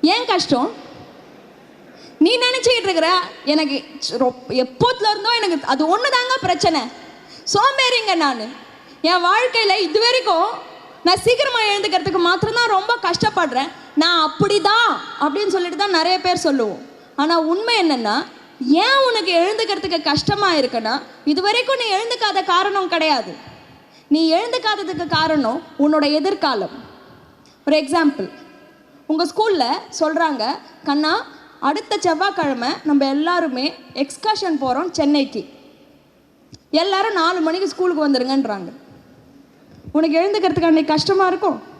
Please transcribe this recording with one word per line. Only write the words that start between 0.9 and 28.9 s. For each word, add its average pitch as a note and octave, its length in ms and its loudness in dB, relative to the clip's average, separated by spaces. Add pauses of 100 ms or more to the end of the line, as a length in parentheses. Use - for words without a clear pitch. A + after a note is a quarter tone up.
நீ G#4 200 4
நினைச்சுக்கிட்டு B4 440 0
இருக்கிற, F4 380 2 (240)
"எனக்கு C#4+ 400 0 (260)
ரொ-, B3 240 -2 (140)
எப்போத்துல G#4+ 600 0
இருந்தோ G#4 180 -2 (140)
எனக்கு E4+ 240 -2
அது D#4 320 0
ஒண்ணுதாங்க B4+ 420 0
பிரச்சனை, F4 400 0 (760)
சோம்பேறிங்க B4 600 2
நானு. C4 340 -2 (540)
என் F4 220 2
வாழ்க்கையில G#4+ 540 2
இது F4+ 220 0
வரைக்கும் A4+ 480 2 (560)
நான் F4 160 2
சீக்கிரமா B4 400 2
எழுந்துக்கிறதுக்கு F#4+ 580 0
மாத்திரம்தான் G#4+ 500 0
ரொம்ப G#4 340 0
கஷ்டப்படுறேன், E4+ 680 0 (260)
நான் D#4+ 380 2
அப்படிதான்" G4+ 640 2 (240)
அப்படின்னு F4 280 0
சொல்லிட்டு F4 280 -2
தான் G4 140 0
நிறைய F4+ 300 2
பேர் F4+ 160 0
சொல்லுவோம். B3+ 540 -2 (260)
ஆனா E4 220 2
உண்மை F4+ 520 2
என்னன்னா, A#3+ 340 0 (440)
ஏன் G#4+ 300 4 (100)
உனக்கு G#4 240 0
எழுந்துக்கிறதுக்கு G4 680 0
கஷ்டமா F#4 500 0
இருக்குன்னா, B3 500 -2 (220)
இது D4+ 180 0
வரைக்கும் B4 340 0
நீ A#4+ 80 -2 (100)
எழுந்துக்காத G#4+ 500 -2
காரணம் F#4+ 440 0
கிடையாது. C#4+ 460 0 (760)
நீ D#4+ 260 2
எழுந்துக்காததுக்கு G4+ 720 -2
காரணம் D#4 560 0 (160)
உன்னோட D4 340 2
எதிர்காலம். D4+ 580 -2 (960)
ஒரு D4 100 4
எக்ஸாம்பிள், D4 540 0 (760)